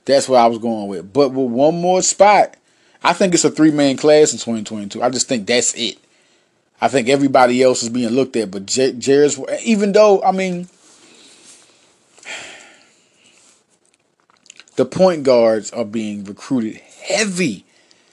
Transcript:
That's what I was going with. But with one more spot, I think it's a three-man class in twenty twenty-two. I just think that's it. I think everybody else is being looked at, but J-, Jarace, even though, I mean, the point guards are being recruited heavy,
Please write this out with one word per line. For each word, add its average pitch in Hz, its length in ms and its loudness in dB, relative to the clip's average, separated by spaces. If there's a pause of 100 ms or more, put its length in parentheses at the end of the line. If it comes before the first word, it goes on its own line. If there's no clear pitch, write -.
That's 135 240 0
what 131 120 4
I 117 80 6
was 117 100 0
going 110 320 -6
with. 95 240 -12
But 139 160 2
with 131 200 -4
one 147 300 0
more 185 220 0
spot, 190 560 2 (440)
I 165 120 0
think 185 200 0
it's 160 120 0
a 147 40 2
three-man 147 460 2
class 151 380 4
in 117 60 -10
twenty 113 240 -8
twenty-two. 104 380 -12
I 120 80 -2
just 127 200 -6
think 110 180 -4
that's 120 280 0
it. 113 220 -8 (840)
I 117 80 0
think 123 180 0
everybody 131 560 4
else 127 200 2
is 117 60 -8
being 120 200 -4
looked 131 260 -2
at, 104 160 -4
but 98 140 -10
J-, 127 280 -2
Jarace, 135 720 0
even 208 300 0
though, 208 280 6
I 190 120 0
mean, 185 340 -6 (4000)
the 131 100 0
point 170 380 0
guards 113 480 2
are 117 140 -6
being 104 400 -8
recruited 107 500 -8
heavy, 180 880 -6 (480)